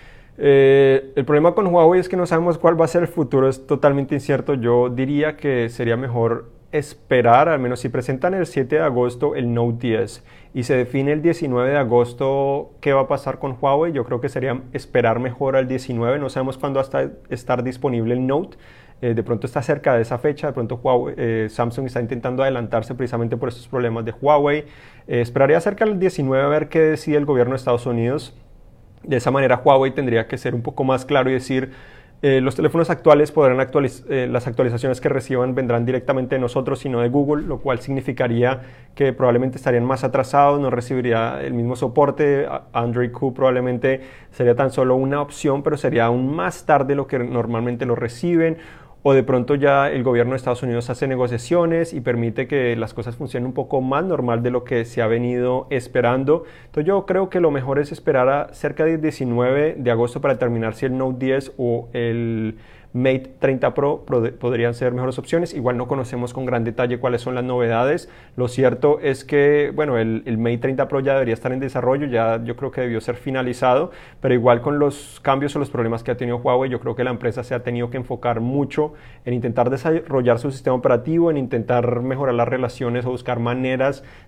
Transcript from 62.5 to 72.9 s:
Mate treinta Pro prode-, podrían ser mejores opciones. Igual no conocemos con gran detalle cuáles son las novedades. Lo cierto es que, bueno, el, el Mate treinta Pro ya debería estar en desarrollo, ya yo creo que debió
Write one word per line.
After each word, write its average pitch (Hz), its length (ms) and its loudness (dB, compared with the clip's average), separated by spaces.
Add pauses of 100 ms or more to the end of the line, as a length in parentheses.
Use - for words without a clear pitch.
Mate 131 460 0
treinta 131 340 0
Pro 143 320 -2
prode-, 120 280 0
podrían 120 400 -2
ser 123 180 -2
mejores 127 260 -4
opciones. 165 360 -2
Igual 123 240 -2
no 123 100 -6
conocemos 123 460 -6
con 135 120 -6
gran 120 200 -2
detalle 120 340 -2
cuáles 123 220 -2
son 127 140 -6
las 123 100 -4
novedades. 123 640 0 (260)
Lo 123 140 -2
cierto 135 500 2
es 135 240 -2
que, 147 500 2
bueno, 147 240 0
el, 113 280 -2
el 117 120 -2
Mate 120 200 0
treinta 135 320 -2
Pro 139 100 0
ya 135 140 0
debería 127 200 0
estar 127 200 -4
en 131 80 -4
desarrollo, 135 460 -2
ya 113 360 0
yo 117 140 -8
creo 135 120 -6
que 131 120 -6
debió 117 180 -2